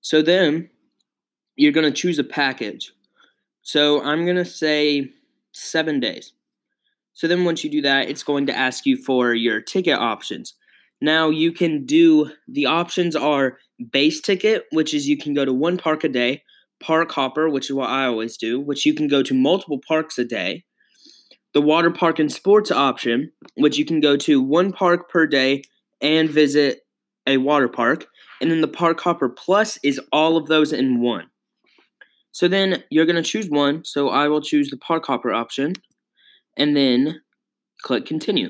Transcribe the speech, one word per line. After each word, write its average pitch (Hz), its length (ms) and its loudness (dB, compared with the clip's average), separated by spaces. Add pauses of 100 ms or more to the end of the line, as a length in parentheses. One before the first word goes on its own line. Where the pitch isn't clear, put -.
so 156 220 0
then 170 460 2 (840)
you're 147 160 4
gonna 151 220 2
choose 165 260 -2
a 143 60 0
package. 131 680 -6 (680)
So 147 400 0
I'm 156 240 -2
gonna 180 180 0
say 147 680 -2 (400)
seven 156 480 -4
days. 110 320 -8 (800)
So - 160 -4
then 175 160 2
once 165 180 -2
you 151 80 -6
do 147 120 -2
that, 139 280 0
it's 147 140 -8
going 143 220 -2
to - 100 -4
ask 127 280 -4
you 135 120 2
for 127 380 0
your 113 260 0
ticket 175 360 -2
options. - 580 -6 (460)
Now 156 300 2
you 160 220 0
can 151 340 -2
do, 151 460 4 (160)
the 139 180 -4
options 170 480 -2
are 139 460 0 (320)
base 143 280 2
ticket, 202 520 0
which 156 200 0
is 143 140 -2
you 143 100 2
can 147 160 -6
go 139 120 0
to 131 100 0
one 165 220 0
park 156 260 -2
a 160 60 0
day, 123 340 -2 (380)
park 160 320 0
hopper, 143 360 -2
which 139 220 -4
is 139 60 -4
what 131 120 -2
I 135 180 -2
always 113 300 -4
do, 117 220 -4
which 143 260 -4
you 151 100 4
can 156 120 -2
go 139 160 2
to 127 100 -2
multiple 143 460 0
parks 156 400 -4
a 123 60 0
day, 104 400 -6 (920)
the 147 80 4
water 165 300 4
park 165 260 0
and 151 140 0
sports 208 400 2
option, 127 580 0 (240)
which 139 240 2
you 151 60 2
can 160 160 -2
go 143 160 4
to 139 260 2
one 170 300 2
park 175 360 0
per 165 160 2
day 139 380 0 (380)
and 156 280 2
visit 143 520 2 (480)
a 135 80 4
water 135 320 2
park, 120 400 -2 (320)
and 165 100 0
then 165 100 2
the 156 60 2
park 165 320 0
hopper 139 300 -2
plus 202 560 0
is 135 160 0 (100)
all 160 260 2
of 151 120 -2
those 156 240 2
in 131 280 0
one. 120 300 -2 (1000)
So 180 160 0
then 190 420 0
you're 156 160 4
gonna 170 160 0
choose 202 260 -4
one, 147 360 0
so 143 240 -2
I 135 180 2
will 151 140 0
choose 147 300 0
the 135 60 -12
park 160 300 -4
hopper 123 260 -2
option, 135 420 -4 (840)
and 147 200 2
then 139 460 0 (600)
click 127 220 -2
continue. 143 460 -4